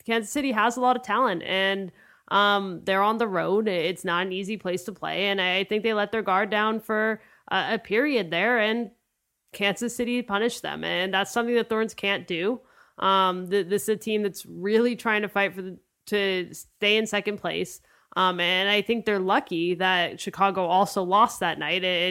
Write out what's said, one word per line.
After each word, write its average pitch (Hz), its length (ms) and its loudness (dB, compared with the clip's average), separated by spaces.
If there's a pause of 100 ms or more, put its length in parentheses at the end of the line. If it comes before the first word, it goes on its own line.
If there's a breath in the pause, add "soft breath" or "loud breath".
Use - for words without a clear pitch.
Kansas 226 280 -2
City 285 180 0
has 220 260 2
a 254 40 -4
lot 247 160 4
of 247 60 -8
talent, 214 420 0
and, 190 480 -2 (360 soft breath)
um, 196 560 2
they're 190 180 2
on 220 160 2
the 226 100 0
road. 185 400 0
It's 175 360 -2
not 180 220 0
an 185 60 -6
easy 196 240 -4
place 180 280 -4
to 214 80 -10
play, 165 340 -4
and 196 140 0
I, 180 180 2
I 196 60 0
think 214 180 -2
they 220 120 0
let 208 180 -2
their 226 100 0
guard 196 280 2
down 220 300 0
for 220 420 -2 (260 soft breath)
a, 180 260 0
a 214 40 0
period 220 520 0
there, 214 280 2
and 220 320 0 (600)
Kansas 202 440 -2
City 247 240 -2
punished 226 420 -2
them, 156 220 -6
and 180 300 -2
that's 196 160 0
something 240 240 0
that 226 160 0
Thorns 220 240 -2
can't 196 320 -2
do. 185 340 -2 (380 soft breath)
Um, 185 500 2
th-, 185 200 0
this 196 160 0
is - 60 -2
a 214 60 0
team 214 260 -2
that's - 220 -6
really 214 520 0
trying 214 260 0
to 208 60 -4
fight 196 260 0
for 190 80 -10
the, 185 160 -12 (280)
to 190 460 -2
stay - 440 0
in 220 100 0
second 208 320 -2
place, 175 420 -6 (360 soft breath)
um, 185 240 2
and 185 280 2
I 202 140 2
think 233 220 -2
they're 202 160 2
lucky 180 560 0
that 180 440 0
Chicago 190 460 0
also 185 380 2
lost 208 360 4
that 160 200 -2
night. 175 240 -2
It, 180 260 0